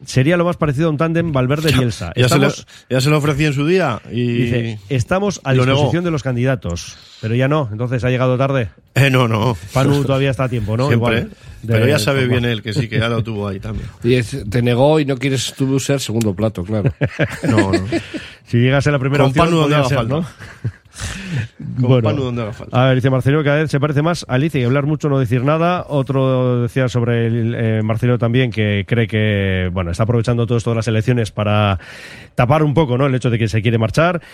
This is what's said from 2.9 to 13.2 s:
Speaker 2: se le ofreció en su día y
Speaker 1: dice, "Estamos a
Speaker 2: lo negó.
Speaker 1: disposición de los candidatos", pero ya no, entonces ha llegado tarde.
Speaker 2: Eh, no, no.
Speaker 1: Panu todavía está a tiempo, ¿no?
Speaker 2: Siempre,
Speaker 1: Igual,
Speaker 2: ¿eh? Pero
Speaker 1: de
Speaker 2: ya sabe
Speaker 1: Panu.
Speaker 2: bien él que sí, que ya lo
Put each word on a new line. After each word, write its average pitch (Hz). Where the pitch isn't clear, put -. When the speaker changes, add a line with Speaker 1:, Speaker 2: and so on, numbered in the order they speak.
Speaker 2:
se 143
le 151
ofreció 147
en 143
su 143
día 160
y 120
Speaker 1:
dice, 120
"Estamos 185
a 135
Speaker 2:
lo 127
negó. 135
Speaker 1:
disposición 147
de 170
los 147
candidatos", 123
pero 113
ya 127
no, 143
entonces 117
ha 127
llegado 127
tarde. 135
Speaker 2:
Eh, 135
no, 127
no. 110
Speaker 1:
Panu 143
todavía 135
está 131
a 127
tiempo, 110
¿no? 131
Speaker 2:
Siempre, 117
Speaker 1:
Igual, 220
Speaker 2:
¿eh? -
Pero 113
Speaker 1:
de 139
Speaker 2:
ya 147
sabe 135
Speaker 1:
Panu. 127
Speaker 2:
bien 123
él 113
que 110
sí, 131
que 110
ya 113
lo 113